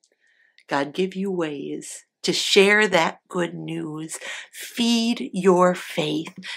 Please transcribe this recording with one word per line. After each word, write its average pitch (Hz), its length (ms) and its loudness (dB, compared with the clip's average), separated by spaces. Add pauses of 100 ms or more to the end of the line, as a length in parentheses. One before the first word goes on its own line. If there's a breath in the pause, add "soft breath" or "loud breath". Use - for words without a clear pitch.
(680)
God, 143 260 -2
give 190 220 -2
you 190 140 -4
ways 151 760 -6 (180)
to 180 80 0
share 208 560 6
that 175 400 2
good 170 260 -4
news. 160 640 -10 (340 loud breath)
Feed 233 840 0
your 180 420 6
faith. 160 580 -4 (240 loud breath)